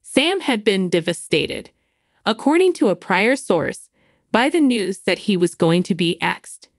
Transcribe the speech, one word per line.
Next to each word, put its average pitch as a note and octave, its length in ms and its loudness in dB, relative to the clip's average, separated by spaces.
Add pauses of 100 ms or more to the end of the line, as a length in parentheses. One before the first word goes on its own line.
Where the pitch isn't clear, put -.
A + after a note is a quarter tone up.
Sam E4+ 400 -2
had A3+ 240 -4
been F#3+ 240 0
devastated, - 800 -4 (540)
according D#4 500 2
to C4 140 0
a F3 80 0
prior G3+ 400 0
source, - 540 -4 (420)
by A#3+ 160 4
the E4 120 2
news A#3 400 0
that F3+ 200 -2
he G3+ 160 0
was E3+ 180 0
going E3+ 280 2
to F#3 120 -2
be E3+ 280 -2
axed. - 460 -6 (100)